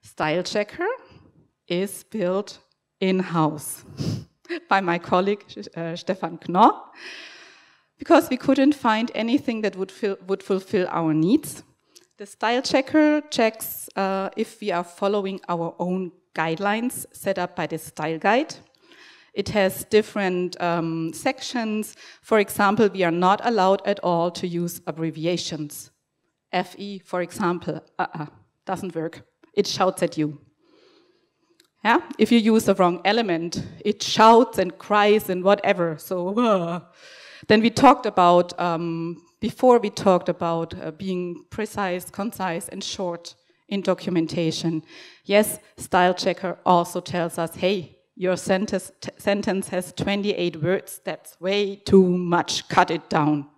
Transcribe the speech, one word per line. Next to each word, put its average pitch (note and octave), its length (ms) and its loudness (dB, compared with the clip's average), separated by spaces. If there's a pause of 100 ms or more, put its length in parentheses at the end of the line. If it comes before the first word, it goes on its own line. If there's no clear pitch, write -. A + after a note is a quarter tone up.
Style D#3+ 400 -4
Checker G#3+ 460 -6 (760)
is F#3 380 -6
built G3 540 -4 (420)
in-house F3 840 -2 (420)
<laughs> - 420 -12
by G3 120 2
my F3 180 0
colleague, G3 460 0 (320)
uh, E3 200 -8
Stefan E3+ 420 -6 (100)
Knorr, G#3+ 340 4 (1160)
because D#4+ 320 4
we B3+ 60 0
couldn't C#4 380 4
find A3+ 400 0
anything A#3 480 -2
that F#3+ 140 -2
would F#3+ 140 -6
fil-, G3 360 -4
would F#3+ 160 -4
fulfill F#3+ 480 -2
our E3 240 0
needs. F3+ 480 0 (560)
The G3+ 80 -16
Style A#3+ 360 -2
Checker D4+ 680 2
checks, - 680 -2
uh, F#3+ 400 -4
if - 240 -6
we G#3 100 -6
are F3 140 0
following G3 640 -4
our E3+ 300 -4
own F3+ 340 -4 (220)
guidelines G3+ 800 -2
set - 260 -4
up F3+ 180 -6
by D#3+ 100 -4
the D#3 120 -6
Style D#3+ 400 -8
Guide. A#3 360 0 (800)
It - 160 -6
has F#3+ 360 0
different, F#3 760 0
um, E3 520 -2
sections. A3 840 -6 (260)
For A3 160 2
example, G3+ 500 2
we F#3+ 140 -2
are E3+ 80 4
not F#3 320 2
allowed G3 420 2
at G3+ 180 -2
all F3 300 0
to F3+ 140 -8
use E3+ 400 -6
abbreviations. D#3+ 1040 -6 (640)
F F3+ 260 -4
E, G3+ 220 -12
for F3+ 200 -8
example, F3 600 -6 (180)
uh-uh, D#3 280 -6 (380)
doesn't F#3 300 -8
work. E3 280 -8 (320)
It G3+ 120 2
shouts F#3 360 0
at E3+ 140 -2
you. D3+ 240 -4 (1400)
Yeah? A#3 160 4 (160)
If G#3+ 140 4
you A#3 80 6
use A3 280 4
the G3 80 4
wrong F3+ 300 2
element, F#3 600 -2 (200)
it G#3 180 -2
shouts A#3 560 6
and F3+ 200 -2
cries G#3 500 2
and F#3 140 -2
whatever. F#3 560 2
So, F#3 400 -4
uh. F#3 420 0 (680)
Then A3 140 6
we A3+ 100 2
talked C#4 360 6
about, F3 520 4
um, E3+ 640 -4 (180)
before A#3+ 380 4
we G#3 120 -2
talked F#3 380 2
about, E3 520 -4
uh, D#3+ 120 -10
being F3+ 580 -8
precise, F3+ 580 -6
concise, F#3+ 600 -6
and G3 140 -12
short E3+ 520 -8 (340)
in G3 140 -4
documentation. E3 1000 -2 (420)
Yes, G#3+ 340 2 (180)
Style F3+ 380 2
Checker F3+ 500 -4
also F3 360 2
tells E3+ 380 -4
us, E3 180 -6
"Hey, F#3 420 -2 (180)
your F#3 200 -2
sentence, F#3+ 640 -4
t-, - 180 -12
sentence G3 500 -2
has F3+ 240 -6
twenty-eight F#3+ 680 -4
words. - 420 -4
That's - 360 -12
way G3 360 -2
too F#3 400 6
much. F3 520 -2
Cut - 220 4
it D#3+ 200 -6
down." D3 360 2 (120)